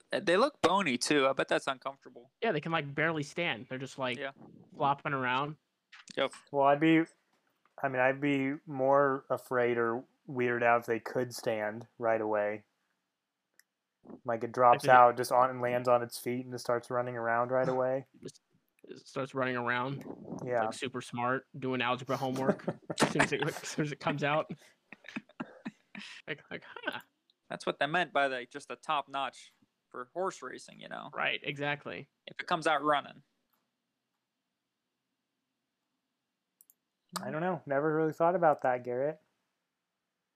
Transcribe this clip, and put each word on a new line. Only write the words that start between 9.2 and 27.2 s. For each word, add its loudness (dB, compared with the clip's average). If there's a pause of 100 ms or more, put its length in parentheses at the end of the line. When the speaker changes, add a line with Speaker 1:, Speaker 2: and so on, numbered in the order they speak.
Speaker 3:
afraid 0
or 0 (240)
weirded 0
out 6
if -10
they -2
could -4
stand -4 (120)
right 2
away. 0 (1600)
Like, -4
it -6
drops 6
Speaker 2:
Like, 2
Speaker 3:
out, 10
just -2
on, 4
and -8
lands 0
on 6
its -8
feet -4
and -10
just -10
starts -2
running -2
around 0
right 2
Speaker 2:
<laughs> -
Speaker 3:
away. 0 (140)
Speaker 2:
Just, -16 (420)
it -18
starts -8
running -2
around. -2 (400)
Speaker 3:
Yeah. 0
Speaker 2:
Like, 0
super -6
smart, -2 (100)
doing -2
algebra 0
homework. 0
Speaker 3:
<laughs> -6
Speaker 2:
As 4
soon 2
as 0
it, -2
as -4 (140)
soon -2
as -6
it -10
comes -2
out. 0
<laughs> -18 (1700)
Like, -10
like, -12 (220)
huh. -6 (500)